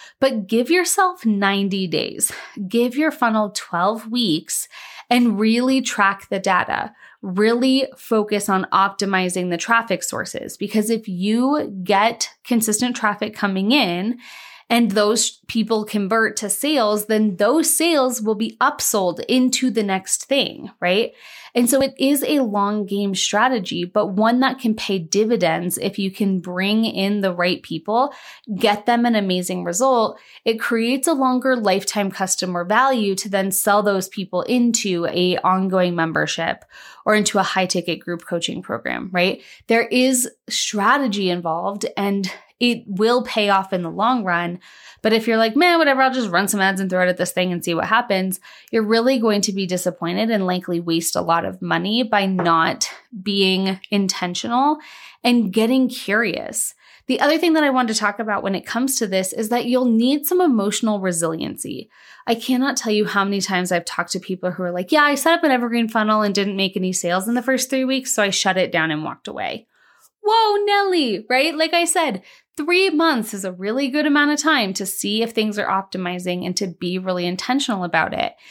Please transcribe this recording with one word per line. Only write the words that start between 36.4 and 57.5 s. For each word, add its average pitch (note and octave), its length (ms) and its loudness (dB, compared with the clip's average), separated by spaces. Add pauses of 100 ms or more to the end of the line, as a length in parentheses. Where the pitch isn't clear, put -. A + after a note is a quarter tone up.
or G#3+ 100 4
into G#3 240 2
a F#3+ 60 2
high F#3+ 220 0
ticket F3 340 -4
group E3+ 260 -10
coaching F3 360 -6
program, B1+ 500 -6
right? F3+ 280 0 (280)
There A3+ 180 2
is B3+ 420 2 (200)
strategy G#3 840 0
involved F3 560 -4 (100)
and G3 340 -2 (280)
it A#3+ 280 0
will A3 360 2
pay G#3 280 0
off F#3+ 240 2
in F3+ 80 -2
the E3 80 -6
long G#3+ 340 0
run. F3 360 -2 (420)
But A3 100 2
if A3 140 0
you're A3+ 100 2
like, A3+ 200 2
"Man, E4+ 220 4
whatever, C#4 220 4
I'll C4 120 4
just A#3+ 180 -2
run F#3 180 2
some G3+ 140 0
ads F#3+ 180 2
and F#3+ 80 -2
throw F3+ 140 2
it F3+ 60 4
at F3+ 100 0
this F3+ 140 -2
thing F3+ 200 0
and E3+ 100 -4
see E3+ 120 -2
what D#3+ 100 0
happens," F#3+ 560 0 (300)
you're A3+ 120 2
really A#3 360 2
going G#3+ 240 2
to G#3 100 -2
be F#3+ 140 -2
disappointed F3+ 640 -2
and G3 160 0
likely F3+ 340 -2
waste E3 360 -2
a F3 40 0
lot E3+ 240 0
of F#3+ 160 -6
money F3+ 420 0
by A3 220 2
not E3+ 640 0 (320)
being F#3+ 560 0 (120)
intentional A3+ 880 0 (440)
and A#3+ 300 2
getting A#3+ 340 4
curious. - 880 -4 (340)
The B3+ 120 0
other D4 160 4
thing E4 160 2